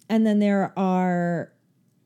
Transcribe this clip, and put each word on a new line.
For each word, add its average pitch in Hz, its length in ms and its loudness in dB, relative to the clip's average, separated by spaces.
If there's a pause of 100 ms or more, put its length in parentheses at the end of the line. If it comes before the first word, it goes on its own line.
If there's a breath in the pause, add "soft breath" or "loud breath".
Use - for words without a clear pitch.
And 220 180 0
then 208 120 2
there 202 400 0
are, 180 720 -2 (540)